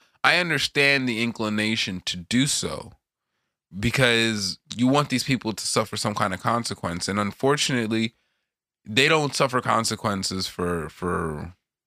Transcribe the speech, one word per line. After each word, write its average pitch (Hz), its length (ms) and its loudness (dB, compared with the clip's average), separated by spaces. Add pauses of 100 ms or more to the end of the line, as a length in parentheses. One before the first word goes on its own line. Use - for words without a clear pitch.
(220)
I 147 160 4
understand 143 720 2
the 117 160 -2
inclination 107 840 -2
to - 100 -6
do 117 280 0
so, - 460 -4 (880)
because 113 760 2 (180)
you 120 120 2
want 143 220 4
these 127 140 0
people 113 300 -2
to - 120 -8
suffer 107 300 -2
some 107 200 -2
kind 101 180 0
of 95 80 -8
consequence. 113 680 -2
And 98 120 0
unfortunately, 113 960 0 (680)
they 120 240 4
don't 156 280 2
suffer 127 260 2
consequences 104 840 -2
for, 87 420 -4
for 87 640 -4 (340)